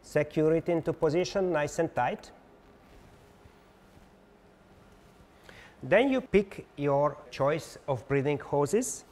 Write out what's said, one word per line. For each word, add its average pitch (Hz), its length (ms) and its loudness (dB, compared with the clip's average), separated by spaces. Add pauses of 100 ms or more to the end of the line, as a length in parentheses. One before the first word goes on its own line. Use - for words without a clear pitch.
Secure 156 520 0
it 165 160 0
into 165 240 0
position 180 580 0
nice 147 280 -2
and 165 160 -2
tight. 135 360 -4 (3500)
Then 202 280 4
you 262 120 2
pick 202 440 0 (120)
your 143 400 2 (140)
choice - 460 -2 (100)
of 131 200 -4
breathing 143 300 0
hoses. 147 760 -2